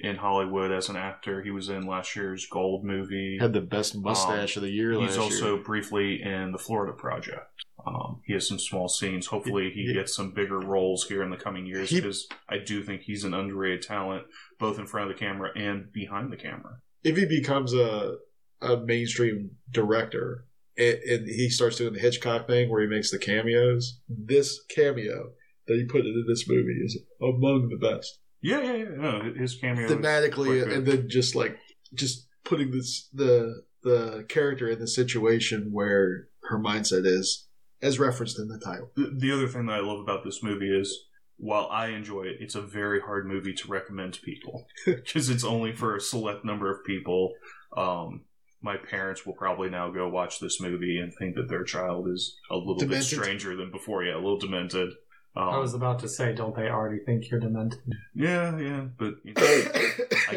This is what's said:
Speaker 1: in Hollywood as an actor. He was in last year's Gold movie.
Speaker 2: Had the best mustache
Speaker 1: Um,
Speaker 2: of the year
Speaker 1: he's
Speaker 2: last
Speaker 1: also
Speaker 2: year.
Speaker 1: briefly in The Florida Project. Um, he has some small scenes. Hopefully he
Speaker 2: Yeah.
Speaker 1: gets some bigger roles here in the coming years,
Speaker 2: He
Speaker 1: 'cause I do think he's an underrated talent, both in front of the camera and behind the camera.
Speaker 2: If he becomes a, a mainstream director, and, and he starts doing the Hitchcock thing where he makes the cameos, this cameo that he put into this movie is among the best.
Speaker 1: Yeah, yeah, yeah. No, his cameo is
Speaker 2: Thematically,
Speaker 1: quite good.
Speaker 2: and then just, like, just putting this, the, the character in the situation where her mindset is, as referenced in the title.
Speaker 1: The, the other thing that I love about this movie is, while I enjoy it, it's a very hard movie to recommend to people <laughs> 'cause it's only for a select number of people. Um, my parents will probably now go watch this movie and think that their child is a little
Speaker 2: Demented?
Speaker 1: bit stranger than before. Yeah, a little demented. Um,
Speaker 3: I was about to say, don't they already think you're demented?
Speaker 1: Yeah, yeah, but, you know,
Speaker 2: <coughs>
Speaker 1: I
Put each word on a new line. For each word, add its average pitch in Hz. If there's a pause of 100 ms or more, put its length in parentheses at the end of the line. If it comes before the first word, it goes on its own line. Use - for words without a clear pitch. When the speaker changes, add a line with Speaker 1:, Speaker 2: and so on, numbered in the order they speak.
Speaker 1:
in 101
Hollywood 95
as 92
an 98
actor. 98
He 101
was 98
in 95
last 92
year's 95
Gold 95
movie. 98
Speaker 2:
Had 107
the 101
best 104
mustache 101
Speaker 1:
Um, 101
Speaker 2:
of 98
the 98
year 113
Speaker 1:
he's 107
Speaker 2:
last -
Speaker 1:
also 107
Speaker 2:
year. 101
Speaker 1:
briefly 104
in 95
The 92
Florida 104
Project. - (400)
Um, -
he 104
has 95
some 98
small 90
scenes. 92
Hopefully 101
he 104
Speaker 2:
Yeah. 113
Speaker 1:
gets 95
some 98
bigger 98
roles 95
here 98
in 92
the 92
coming 92
years, 92
Speaker 2:
He 175
Speaker 1:
'cause 98 (220)
I 104
do 101
think 101
he's 104
an 95
underrated 95
talent, 95 (340)
both 107
in 101
front 104
of 95
the -
camera 98
and 101
behind 104
the -
camera. - (240)
Speaker 2:
If 156
he 196
becomes 139
a, 110 (440)
a 123
mainstream 117 (200)
director, 113 (320)
and, 120
and 117
he 117
starts 120
doing 117
the 101
Hitchcock 120
thing 123
where 110
he 107
makes 107
the 98
cameos, 120
this 120 (120)
cameo 131 (360)
that 113
he 123
put 123
into 113
this 120
movie 123
is 117 (220)
among 131
the -
best. - (220)
Speaker 1:
Yeah, 247
yeah, 254
yeah. 220
No, 117
his 127
cameo 120
is 135
Speaker 2:
Thematically, 147
Speaker 1:
quite 127
good. -
Speaker 2:
and 131
then 131
just, 123
like, 113 (360)
just 123 (180)
putting 143
this, -
the, 120 (200)
the 113
character 131
in 113
the 113
situation 113
where 101 (140)
her 110
mindset 104
is, 92 (340)
as 131
referenced 123
in 107
the 110
title. -
Speaker 1:
The, 143
the 131
other 135
thing 120
that 110
I 104
love 101
about 101
this 98
movie 101
is, 98 (400)
while 104
I 113
enjoy 104
it, 92
it's -
a 104
very 101
hard 101
movie 95
to -
recommend 95
to -
people - (200)
<laughs> 180
'cause 135
it's 120
only 113
for 110
a 101
select 107
number 104
of -
people. 92 (420)
Um, 90 (360)
my 104
parents 95
will 95
probably 92
now 87
go 90
watch 90
this 90
movie 87
and 87
think 90
that 62
their 90
child 90
is 90 (140)
a 92
little 90
Speaker 2:
Demented? 90
Speaker 1:
bit 135 (180)
stranger 98
than 92
before. 95
Yeah, 87
a -
little 98
demented. 92 (480)
Um, 92
Speaker 3:
I 92
was 123
about 123
to 113
say, 120
don't 110
they 113
already 110
think 117
you're 117
demented? 110 (360)
Speaker 1:
Yeah, 170
yeah, 139 (120)
but, 107 (100)
you 107
know, -
Speaker 2:
<coughs> -
Speaker 1:
I 202